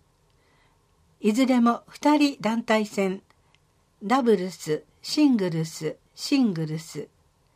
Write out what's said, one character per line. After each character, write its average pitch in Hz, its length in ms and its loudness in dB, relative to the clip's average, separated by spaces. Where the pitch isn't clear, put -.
い 208 120 2
ず 254 140 2
れ 254 160 2
も 233 260 2
二 302 300 2
人 285 200 2
団 226 240 -2
体 220 220 0
戦、 196 380 -4
ダ 254 180 0
ブ 226 140 4
ル 180 160 -4
ス、 151 320 -6
シ 302 260 2
ン 254 80 4
グ 185 140 0
ル 160 140 -2
ス、 160 320 -8
シ - 260 -2
ン 226 120 2
グ 160 140 -4
ル 156 120 -6
ス。 151 300 -14